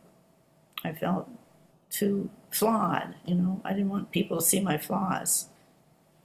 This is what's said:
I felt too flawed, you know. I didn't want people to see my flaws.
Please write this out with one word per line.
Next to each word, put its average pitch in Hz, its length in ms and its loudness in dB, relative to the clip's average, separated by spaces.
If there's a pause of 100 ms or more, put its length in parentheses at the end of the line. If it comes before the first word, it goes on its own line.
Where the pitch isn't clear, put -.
(840)
I 165 100 -4
felt 175 360 -2 (600)
too 202 400 0 (200)
flawed, 190 760 2
you 175 120 0
know. 180 280 2
I 190 100 -2
didn't 196 160 0
want 196 220 -4
people - 280 0
to 165 60 0
see - 140 4
my 175 180 0
flaws. - 720 -2 (760)